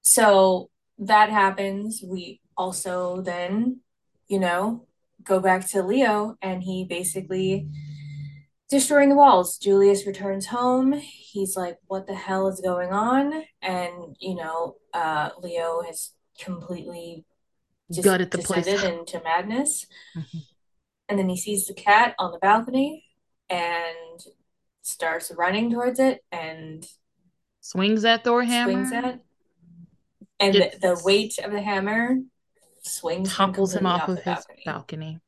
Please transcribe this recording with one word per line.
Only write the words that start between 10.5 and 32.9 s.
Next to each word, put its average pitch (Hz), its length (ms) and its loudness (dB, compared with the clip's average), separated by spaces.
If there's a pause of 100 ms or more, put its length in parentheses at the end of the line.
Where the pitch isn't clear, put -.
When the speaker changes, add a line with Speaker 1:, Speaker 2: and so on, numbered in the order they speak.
Speaker 1:
He's 202 600 -8
like, 175 200 -6 (100)
"What 190 220 -8
the 190 80 -6
hell 190 320 -2
is 190 120 -4
going 180 300 -2
on?" 269 540 0 (180)
And, 175 560 -6
you 185 160 -8
know, 165 420 -6 (160)
uh, 160 380 -2 (100)
Leo 170 420 -4
has - 280 -10 (300)
completely 170 840 -12 (680)
just 180 120 -4
Speaker 2:
Gutted 185 280 4
the 180 60 -4
place. 175 260 -2
Speaker 1:
descended 190 340 -2
into 170 240 -12
madness. 202 640 -2 (300)
Speaker 2:
Mm-hmm. 160 220 -10 (680)
Speaker 1:
And 202 120 0
then 190 80 0
he 180 80 -2
sees 202 300 -4
the 196 80 -12
cat 226 440 4
on 170 140 -4
the 170 60 -14
balcony 254 680 2 (440)
and 170 460 -4 (880)
starts 165 540 -6
running 202 340 0
towards 247 300 -2
it 262 320 2
and 160 540 -12 (760)
Speaker 2:
Swings 208 420 0
that 233 220 2
Thor 240 180 4
hammer. 240 300 0
Speaker 1:
swings 254 200 -2
it. 247 280 -4 (1200)
And 196 140 4
the, 196 60 8
Speaker 2:
Gets - 180 2
Speaker 1:
the 180 260 0
weight 208 400 2
of 202 80 -8
the 208 80 -4
hammer 208 560 -2 (680)
swings 180 460 -6